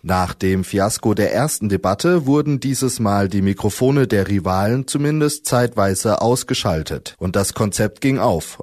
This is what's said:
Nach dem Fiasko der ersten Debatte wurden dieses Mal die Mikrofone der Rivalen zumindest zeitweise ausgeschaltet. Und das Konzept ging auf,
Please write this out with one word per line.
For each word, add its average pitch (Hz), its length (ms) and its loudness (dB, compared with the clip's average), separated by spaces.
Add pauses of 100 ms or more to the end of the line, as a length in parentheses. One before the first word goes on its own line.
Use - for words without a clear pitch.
Nach 90 320 0
dem 95 280 0
Fiasko 101 520 0
der 101 200 0
ersten 117 340 -2
Debatte 117 580 0
wurden 147 340 2
dieses 131 400 -2
Mal 101 280 2
die 98 140 0
Mikrofone 123 640 2
der 98 220 0
Rivalen 98 580 0
zumindest 147 600 -2
zeitweise 107 760 0
ausgeschaltet. 110 960 -2
Und 90 160 -4
das 101 200 0
Konzept 107 480 -2
ging 135 160 2
auf, 92 440 0